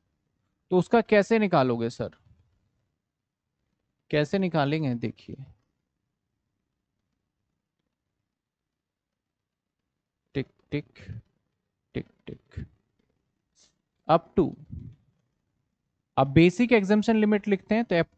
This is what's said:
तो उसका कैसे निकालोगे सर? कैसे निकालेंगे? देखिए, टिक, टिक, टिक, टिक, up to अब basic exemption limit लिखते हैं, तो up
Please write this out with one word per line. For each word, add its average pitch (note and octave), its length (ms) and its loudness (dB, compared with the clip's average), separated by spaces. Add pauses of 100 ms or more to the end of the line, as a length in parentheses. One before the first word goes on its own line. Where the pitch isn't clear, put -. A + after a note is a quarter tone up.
(720)
तो F#3 80 2
उसका A#3 220 2
कैसे G#3+ 380 2
निकालोगे C3 520 0
सर? G#2 200 -10 (2000)
कैसे D3+ 280 -2
निकालेंगे? D#3 560 -2
देखिए, - 420 -10 (4000)
टिक, C3+ 120 -6 (240)
टिक, - 500 -12 (720)
टिक, - 120 -10 (200)
टिक, - 400 -16 (1400)
up E3 120 2 (140)
to - 200 0 (1600)
अब C3+ 160 0
basic F3+ 400 4
exemption G#3+ 440 2
limit G#3+ 320 0
लिखते G3+ 260 -2
हैं, A#3 100 0
तो F#3 120 -2
up E3 220 0